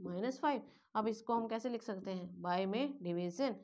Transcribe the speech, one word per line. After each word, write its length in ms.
माइनस 380
फ़ाइव। 220
अब 140
इसको 260
हम 140
कैसे 200
लिख 140
सकते 280
हैं? 320
By 240
में 360
डिवीजन, 600